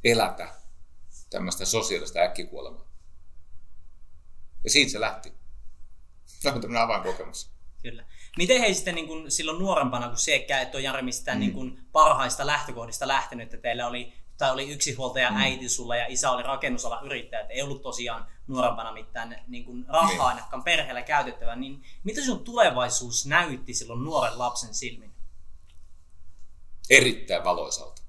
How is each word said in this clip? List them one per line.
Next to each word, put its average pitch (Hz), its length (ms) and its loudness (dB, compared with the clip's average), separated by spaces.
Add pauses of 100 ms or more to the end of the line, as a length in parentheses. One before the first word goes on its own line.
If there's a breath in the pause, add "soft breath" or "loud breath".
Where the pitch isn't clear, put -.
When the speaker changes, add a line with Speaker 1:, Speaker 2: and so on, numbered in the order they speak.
Speaker 1:
pelätä 101 520 2 (760)
tämmöistä 92 340 -4
sosiaalista 87 560 0
äkkikuolemaa. 73 720 -2 (1700)
Ja - 60 4
siitä 139 220 6
se 107 80 -4
lähti. - 320 -4 (1080)
Tämä 135 120 2
on 120 60 0
tämmönen 117 220 2
avainkokemus. 92 680 -2 (320)
Speaker 2:
Kyllä. - 220 -4 (320 soft breath)
Miten 226 240 8
hei 208 140 6
sitten 180 200 -2
niin 160 120 -4
kun 160 240 -8
silloin 160 280 0
nuorempana, 135 500 2
kun 117 100 -2
sekään 139 440 2
et 123 120 -6
ole 135 80 -2
Jari 135 200 -2
mistään 127 360 -2
Speaker 1:
Mm. - 20 2
Speaker 2:
niin 101 120 2
kun 123 260 -6 (140)
parhaista 139 540 6
lähtökohdista 127 640 -2
lähtenyt, 127 360 0
että 113 180 -6
teillä 123 240 -2
oli, 123 260 -6 (260 soft breath)
tai 135 140 4
oli 135 180 -2
yksinhuoltaja 127 600 0
Speaker 1:
Mm. 104 60 0
Speaker 2:
äiti 131 320 2
sulla 120 280 -2
ja 120 120 0
isä 131 220 2
oli 123 120 0
rakennusalan 123 640 -2
yrittäjä, 120 360 -6
että 107 120 -6
ei 127 100 -2
ollut 139 200 -4
tosiaan 117 440 -4 (200 soft breath)
nuorempana 117 460 0
mitään 113 540 -8
niin 123 180 -6
kun 123 240 -8
rahaa 160 200 6
Speaker 1:
Niin. - 120 2
Speaker 2:
ainakaan 123 440 0
perheellä 139 380 2
käytettävä, 127 540 4
niin 135 280 -8 (200 soft breath)
mitä 240 200 -2
sun 240 200 0
tulevaisuus 123 800 4
näytti 139 480 2
silloin 120 300 -4
nuoren 127 340 2
lapsen 120 360 -2
silmin? 117 400 -6 (1800)
Speaker 1:
Erittäin 120 540 6
valoisalta. - 640 -2